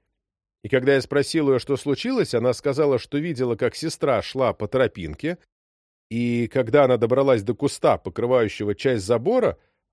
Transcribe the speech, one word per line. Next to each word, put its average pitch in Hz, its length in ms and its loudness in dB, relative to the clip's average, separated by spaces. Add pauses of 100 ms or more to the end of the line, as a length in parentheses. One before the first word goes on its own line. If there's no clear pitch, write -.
(640)
И 107 60 -14
когда 131 260 2
я 135 80 4
спросил 147 460 0
ее, 131 100 4
что 139 180 -2
случилось, 185 560 -4
она 120 220 0
сказала, 139 440 0
что - 200 -6
видела, 131 360 -2
как 120 200 -2
сестра 139 480 -2
шла 127 300 -2
по 107 140 -6
тропинке, 123 720 -4 (680)
и 120 400 -2
когда 131 360 4
она 127 120 4
добралась 120 460 2
до 110 120 -2
куста, 135 440 0
покрывающего 110 760 -2
часть 117 300 -2
забора, 131 540 0 (340)